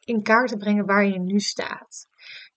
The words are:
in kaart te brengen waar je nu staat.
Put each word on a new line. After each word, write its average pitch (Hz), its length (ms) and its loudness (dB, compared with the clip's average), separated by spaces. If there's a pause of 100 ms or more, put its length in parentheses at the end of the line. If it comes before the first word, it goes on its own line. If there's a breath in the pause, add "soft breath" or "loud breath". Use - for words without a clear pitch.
in 220 180 -2
kaart 220 260 4
te 214 80 -6
brengen 208 300 0
waar 202 200 4
je 190 120 0
nu 185 220 0
staat. - 680 -8 (500 loud breath)